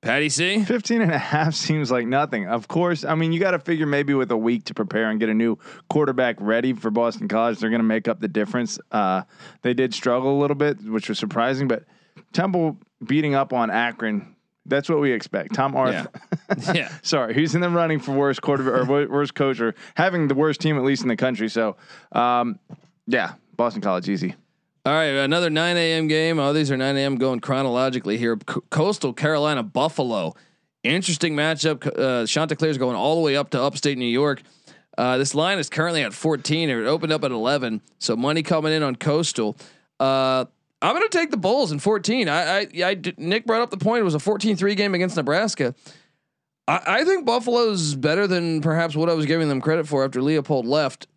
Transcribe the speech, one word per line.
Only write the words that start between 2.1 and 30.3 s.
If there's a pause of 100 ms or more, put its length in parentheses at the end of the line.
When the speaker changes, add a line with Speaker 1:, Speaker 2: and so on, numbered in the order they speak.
Speaker 2:
Of
course,
I
mean,
you
gotta
figure
maybe
with
a
week
to
prepare
and
get
a
new (340)
quarterback
ready
for
Boston
College,
they're
gonna
make
up
the
difference. (140)
Uh, (400)
they
did
struggle
a
little
bit,
which
was
surprising,
but (480)
Temple (300)
beating
up
on
Akron (340)
that's
what
we
expect.
Tom
Arth.
Speaker 1:
Yeah.
<laughs>
Yeah.
Speaker 2:
<laughs>
Sorry,
he's
in
the
running
for
worst
quarterback
or
wo-,
worst
coach
or (220)
having
the
worst
team,
at
least
in
the
country.
So, (340)
um, (480)
yeah, (240)
Boston
College,
easy. (500)
Speaker 1:
All
right,
another
nine
A
M
game.
Oh,
these
are
nine
A
M
going
chronologically
here.
Co-,
Coastal
Carolina,
Buffalo. (480)